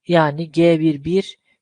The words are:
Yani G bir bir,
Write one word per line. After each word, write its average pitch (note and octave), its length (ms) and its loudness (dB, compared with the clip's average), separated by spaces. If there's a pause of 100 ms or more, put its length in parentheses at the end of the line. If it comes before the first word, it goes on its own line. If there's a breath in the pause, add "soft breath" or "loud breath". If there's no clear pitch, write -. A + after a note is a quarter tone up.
Yani D#3+ 460 0
G E3 280 2
bir D3 240 -2
bir, F3+ 340 -4 (240)